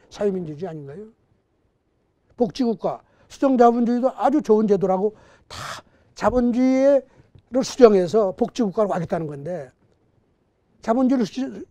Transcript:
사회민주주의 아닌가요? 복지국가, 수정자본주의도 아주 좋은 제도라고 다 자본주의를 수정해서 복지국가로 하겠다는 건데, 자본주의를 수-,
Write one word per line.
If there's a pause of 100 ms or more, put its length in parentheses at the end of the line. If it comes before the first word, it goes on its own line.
사회민주주의
아닌가요? (1300)
복지국가, (280)
수정자본주의도
아주
좋은
제도라고 (320)
다 (580)
자본주의를 (600)
수정해서
복지국가로
하겠다는
건데, (1120)
자본주의를
수-,